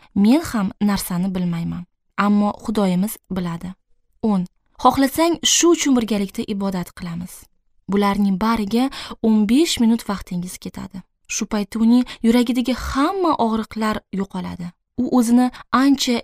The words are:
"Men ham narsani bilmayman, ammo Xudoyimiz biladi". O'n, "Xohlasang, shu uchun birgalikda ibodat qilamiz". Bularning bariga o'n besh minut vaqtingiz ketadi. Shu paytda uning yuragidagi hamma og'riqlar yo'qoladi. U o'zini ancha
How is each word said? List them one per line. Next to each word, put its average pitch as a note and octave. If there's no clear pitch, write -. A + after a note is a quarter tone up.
"Men A3+
ham G#3+
narsani F#3+
bilmayman, E3+
ammo G#3
Xudoyimiz G3+
biladi". F3+
O'n, G3+
"Xohlasang, C#4
shu -
uchun D#4
birgalikda G#3+
ibodat G3
qilamiz". F3
Bularning G3+
bariga A3+
o'n G#3+
besh D4+
minut A3+
vaqtingiz F#3
ketadi. -
Shu -
paytda G#3
uning A#3
yuragidagi A#3+
hamma E4+
og'riqlar A3
yo'qoladi. F3+
U B3
o'zini B3
ancha C4